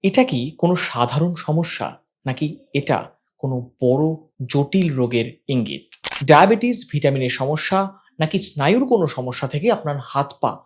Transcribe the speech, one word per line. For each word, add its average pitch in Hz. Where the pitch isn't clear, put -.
এটা 196
কি 127
কোনো 175
সাধারণ 139
সমস্যা, 156
নাকি 147
এটা 143
কোনো 131
বড় 131
জটিল 147
রোগের 120
ইঙ্গিত? 117
ডায়াবেটিস, 208
ভিটামিনের 135
সমস্যা, 151
নাকি 160
স্নায়ুর 175
কোনো 208
সমস্যা 127
থেকে 151
আপনার 151
হাত 143
পা 120